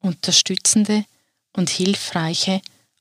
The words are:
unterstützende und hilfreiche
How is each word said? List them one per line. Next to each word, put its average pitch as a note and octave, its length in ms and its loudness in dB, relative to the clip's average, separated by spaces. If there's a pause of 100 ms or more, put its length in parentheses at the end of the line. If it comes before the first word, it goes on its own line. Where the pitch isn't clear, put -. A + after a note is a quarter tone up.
unterstützende G3+ 1040 0 (460)
und F3 180 -2
hilfreiche F#3 880 -2 (400)